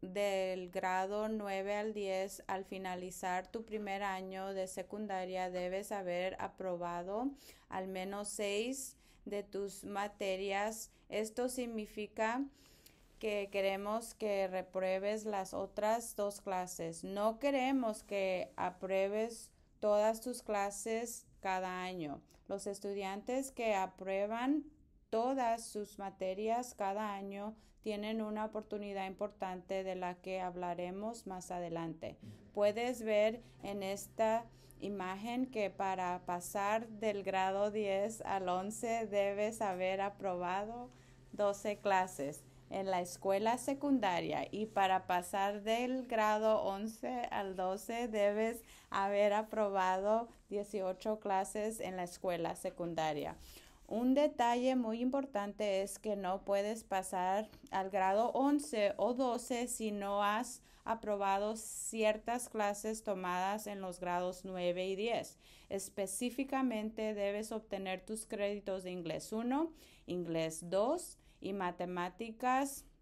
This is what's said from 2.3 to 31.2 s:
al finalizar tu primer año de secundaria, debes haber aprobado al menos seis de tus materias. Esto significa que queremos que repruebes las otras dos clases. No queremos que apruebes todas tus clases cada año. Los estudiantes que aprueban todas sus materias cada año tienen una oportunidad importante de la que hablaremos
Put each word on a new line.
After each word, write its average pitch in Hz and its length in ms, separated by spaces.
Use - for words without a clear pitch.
al 190 200
finalizar 185 800
tu 226 180
primer 208 380
año 190 500
de 190 140
secundaria, 185 800
debes 180 420
haber 185 480
aprobado 185 920
al 190 200
menos 196 420
seis 214 680
de 202 160
tus 196 440
materias. 202 1040
Esto 220 400
significa 226 960
que 208 340
queremos 202 640
que 202 340
repruebes 190 800
las 196 300
otras 214 600
dos 202 240
clases. 180 640
No 208 360
queremos 262 640
que 190 520
apruebes 190 920
todas 214 420
tus 247 220
clases 220 840
cada 185 400
año. 180 400
Los 196 200
estudiantes 202 840
que 220 220
aprueban 202 880
todas 233 560
sus 208 320
materias 196 800
cada 202 380
año 196 420
tienen 214 400
una 214 240
oportunidad 208 640
importante 190 760
de 185 120
la 180 200
que 185 260
hablaremos 180 840